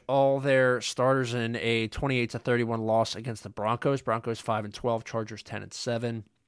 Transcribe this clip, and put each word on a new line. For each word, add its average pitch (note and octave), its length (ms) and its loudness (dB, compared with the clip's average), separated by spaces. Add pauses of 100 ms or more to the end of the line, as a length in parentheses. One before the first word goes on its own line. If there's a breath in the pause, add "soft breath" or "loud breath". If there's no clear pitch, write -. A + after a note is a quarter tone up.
all C3+ 320 4
their B2+ 420 4
starters B2+ 540 2
in A#2 220 -2
a A2+ 320 2
twenty-eight B2+ 420 0
to A#2+ 80 -6
thirty-one A#2 420 0
loss A2 340 2
against A#2 280 -8
the G#2 60 -12
Broncos. A#2 520 0
Broncos A2+ 380 -2
five G#2+ 260 -2
and G#2 80 -12
twelve, A2+ 300 -2
Chargers G#2+ 400 -8
ten G#2 180 -10
and F#2+ 100 -16
seven. A#2 520 -4 (240)